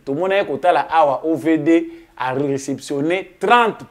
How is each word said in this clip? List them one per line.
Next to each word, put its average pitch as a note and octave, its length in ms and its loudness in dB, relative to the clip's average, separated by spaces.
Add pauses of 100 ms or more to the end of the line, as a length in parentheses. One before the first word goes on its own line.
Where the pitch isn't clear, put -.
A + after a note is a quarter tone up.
Tomona F3 320 -2
ye G3 80 2
kotala D3+ 360 2 (100)
awa D3+ 340 2
O D#3+ 100 0
V D#3 240 2
D E3 300 2 (280)
a B2+ 160 -4
réceptionné C#3 1080 -4
trente A3 520 0